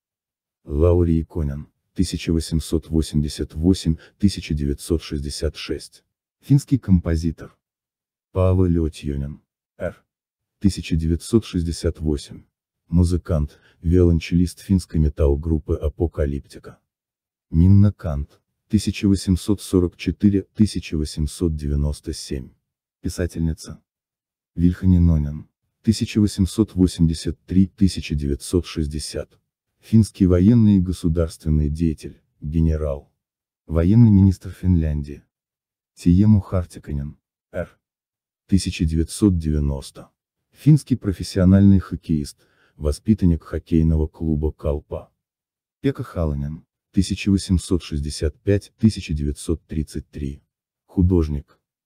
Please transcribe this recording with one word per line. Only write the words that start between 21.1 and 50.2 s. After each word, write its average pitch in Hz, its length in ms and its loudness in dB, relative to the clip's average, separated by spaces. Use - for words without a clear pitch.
девяносто 73 580 -4
семь. - 380 -10
Писательница. 82 800 -6
Вильхани 90 420 2
Нонен, 76 500 0
тысяча 110 380 0
восемьсот 104 540 0
восемьдесят 85 720 0
три, 92 220 2
тысяча 85 480 -2
девятьсот 71 500 -4
шестьдесят. 76 720 -8
Финский - 480 2
военный 101 520 6
и - 20 2
государственный 80 880 -2
деятель, 78 500 -4
генерал. 76 720 -2
Военный 98 440 4
министр 95 400 4
Финляндии. 78 720 -2
Тиему 98 460 4
Хартиканен, 76 800 -8
Р. - 260 -10
Тысяча 92 360 -2
девятьсот 82 540 0
девяносто. 73 720 -6
Финский - 460 2
профессиональный 95 800 4
хоккеист, - 720 -6
воспитанник 82 640 0
хоккейного 80 640 0
клуба 78 460 -4
"Калпа". 73 600 -8
Пека 135 220 -4
Халанен, 76 600 -6
тысяча 98 380 -2
восемьсот 92 520 0
шестьдесят 76 580 -6
пять, 101 380 -2
тысяча 101 340 0
девятьсот 76 540 -4
тридцать 76 420 -10
три. 71 340 -10